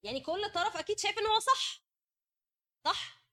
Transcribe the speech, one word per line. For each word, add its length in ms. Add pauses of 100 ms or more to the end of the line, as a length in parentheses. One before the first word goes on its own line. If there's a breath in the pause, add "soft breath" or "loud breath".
يعني 180
كل 340
طرف 220
أكيد 220
شايف 200
إن 80
هو 120
صح. 460 (1000)
صح؟ 480